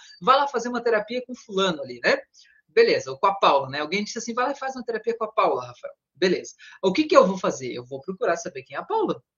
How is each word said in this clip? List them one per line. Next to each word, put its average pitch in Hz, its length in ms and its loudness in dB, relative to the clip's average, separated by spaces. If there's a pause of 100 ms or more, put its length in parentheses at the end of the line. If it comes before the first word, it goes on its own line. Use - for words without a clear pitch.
(200)
vai 240 160 4
lá 285 100 2
fazer 240 220 -4
uma 247 140 -4
terapia 233 440 -2
com 254 80 -14
fulano 190 480 -2
ali, 123 220 -12
né?" 247 160 2 (480)
Beleza, 202 420 4
ou 131 80 -10
com - 80 2
a 196 80 2
Paula, 143 360 4
né? 139 100 -6
Alguém 180 240 -4
disse - 140 -10
assim, 226 160 -8
"Vai 247 100 -2
lá 285 80 -2
e - 60 -10
faz 262 180 -8
uma 254 80 -12
terapia 226 320 -4
com 220 80 -6
a 214 80 -6
Paula, 143 340 0
Rafael." - 280 -16 (200)
Beleza. - 400 -2 (280)
O 190 100 2
que 311 120 2
que 330 120 2
eu 196 100 10
vou 190 120 -2
fazer? 131 340 -6
Eu 123 120 -10
vou 135 160 -12
procurar 185 360 -2
saber 170 260 -12
quem 139 140 -16
é - 40 -6
a - 40 -10
Paula. 381 380 -2 (160)